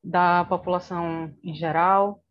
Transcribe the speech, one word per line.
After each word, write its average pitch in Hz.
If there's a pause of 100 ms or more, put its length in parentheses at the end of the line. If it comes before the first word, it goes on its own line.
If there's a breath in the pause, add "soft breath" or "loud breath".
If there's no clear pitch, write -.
da 175
população 175
em 170
geral. 175